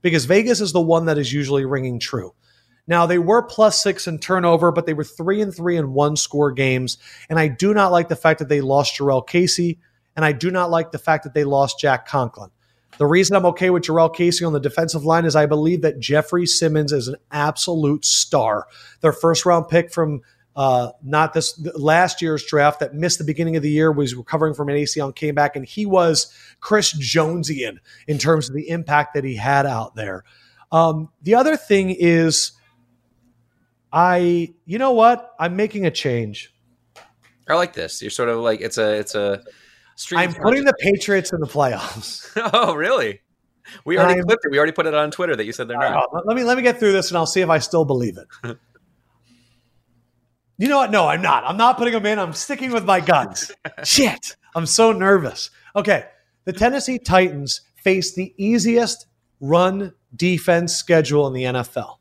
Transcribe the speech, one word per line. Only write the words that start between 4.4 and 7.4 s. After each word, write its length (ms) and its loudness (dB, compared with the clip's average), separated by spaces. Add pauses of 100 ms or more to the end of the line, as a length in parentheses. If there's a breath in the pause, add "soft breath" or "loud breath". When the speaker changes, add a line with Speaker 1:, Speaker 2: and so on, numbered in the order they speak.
Speaker 1:
but 140 -2
they 80 -2
were 100 -4
three 360 -4
and 140 -4
three 220 -2
in 160 -4
one 240 2
score 360 0
games. 440 -2 (320 loud breath)
And 100 0
I 100 2